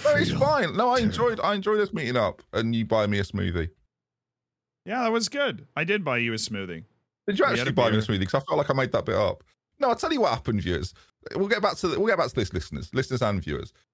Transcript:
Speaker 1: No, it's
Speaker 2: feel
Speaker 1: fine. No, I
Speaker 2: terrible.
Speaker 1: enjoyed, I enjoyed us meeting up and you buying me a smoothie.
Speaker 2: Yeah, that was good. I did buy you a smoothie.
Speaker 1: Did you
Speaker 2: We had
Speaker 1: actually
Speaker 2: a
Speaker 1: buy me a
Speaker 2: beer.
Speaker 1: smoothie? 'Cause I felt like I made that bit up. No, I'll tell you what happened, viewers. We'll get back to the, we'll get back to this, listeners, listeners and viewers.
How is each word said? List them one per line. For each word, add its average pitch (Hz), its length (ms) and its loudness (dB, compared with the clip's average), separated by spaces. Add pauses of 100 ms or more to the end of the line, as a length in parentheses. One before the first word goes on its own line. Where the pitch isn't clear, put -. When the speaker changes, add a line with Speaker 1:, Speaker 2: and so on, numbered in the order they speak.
Speaker 1:
No, 294 120 6
it's - 160 2
Speaker 2:
feel - 80 -2
Speaker 1:
fine. 262 360 2
No, 240 140 2
I 254 100 4
Speaker 2:
terrible. 233 60 2
Speaker 1:
enjoyed, 226 340 0
I 202 160 0
enjoyed 208 240 0
us 208 140 -2
meeting 127 240 -2
up 107 240 0 (100)
and 113 240 0
you 113 80 2
buying 107 260 2
me 101 100 2
a 98 40 2
smoothie. 87 460 -2 (1160)
Speaker 2:
Yeah, 240 180 -4
that 226 80 2
was 226 180 0
good. 285 460 -4
I 151 80 -2
did 196 200 0
buy 131 140 0
you 117 160 0
a 110 40 -2
smoothie. 95 460 -6 (440)
Speaker 1:
Did 202 120 0
you 320 60 4
Speaker 2:
We 269 60 4
had - 80 0
Speaker 1:
actually 131 100 0
Speaker 2:
a 135 40 0
Speaker 1:
buy 120 180 4
me 110 60 4
a 107 40 2
Speaker 2:
beer. 107 160 0
Speaker 1:
smoothie? 95 100 0
'Cause 135 140 0
I - 40 -8
felt 160 120 0
like 147 120 2
I 139 40 4
made 131 200 0
that - 120 0
bit - 100 0
up. 98 280 0 (360)
No, 269 100 2
I'll 240 60 2
tell 330 160 -2
you 285 100 0
what 147 120 2
happened, 113 280 -2
viewers. 87 320 -2 (420)
We'll 196 120 0
get 214 140 0
back 202 160 0
to 190 100 -2
the, 165 120 0
we'll 208 80 0
get 233 100 2
back 135 120 0
to - 60 -10
this, 113 180 -2
listeners, - 400 -8
listeners 127 280 -2
and 104 220 0
viewers. 71 300 -8 (200)